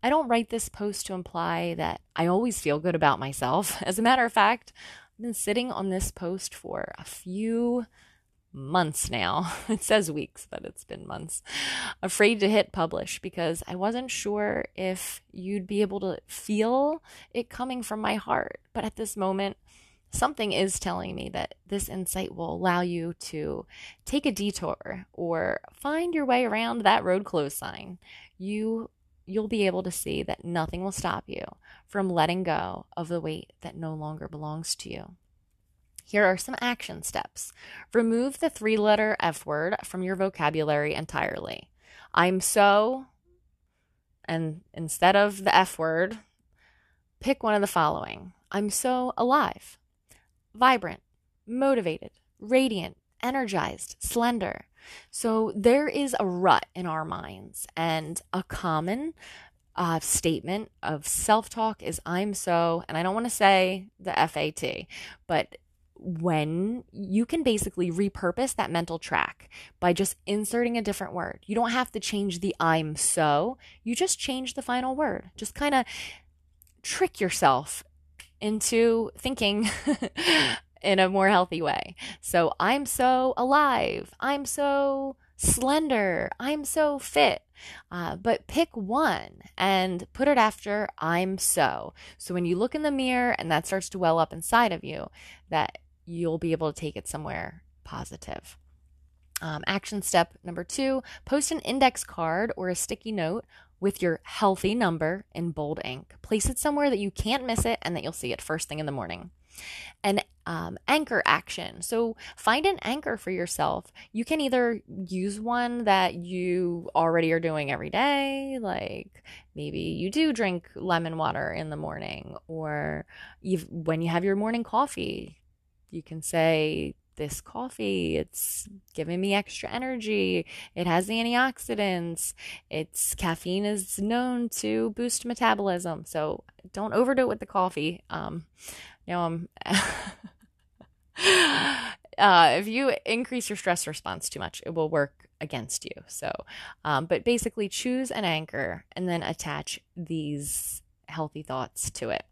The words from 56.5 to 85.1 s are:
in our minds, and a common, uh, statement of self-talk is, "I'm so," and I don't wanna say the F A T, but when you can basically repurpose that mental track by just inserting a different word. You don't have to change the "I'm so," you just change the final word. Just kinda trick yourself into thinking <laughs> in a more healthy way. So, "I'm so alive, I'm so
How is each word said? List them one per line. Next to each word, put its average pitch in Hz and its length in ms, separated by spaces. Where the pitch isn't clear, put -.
in 185 120
our 160 180
minds, 92 720
and 160 440
a 185 100
common, 190 720
uh, 165 240
statement 170 720
of 151 240
self-talk 220 800
is, - 200
"I'm 196 300
so," 170 540
and 156 100
I 170 60
don't 190 100
wanna 233 160
say 190 600
the 185 180
F 165 180
A 151 140
T, - 380
but - 280
when 170 800
you 202 340
can 330 160
basically 196 480
repurpose 196 640
that - 140
mental 170 280
track - 520
by 180 120
just 190 320
inserting 233 540
a 226 40
different 202 300
word. - 320
You 208 100
don't 233 180
have 247 200
to 208 80
change 196 400
the 196 180
"I'm 160 380
so," 160 640
you 233 120
just - 240
change 254 360
the 262 80
final 254 340
word. 269 400
Just - 180
kinda 285 300
trick - 380
yourself 143 640
into 226 800
thinking 214 500
<laughs> - 560
in 190 160
a 185 120
more 190 180
healthy 180 320
way. 151 340
So, 170 360
"I'm 254 280
so 254 500
alive, 269 840
I'm 277 260
so 277 720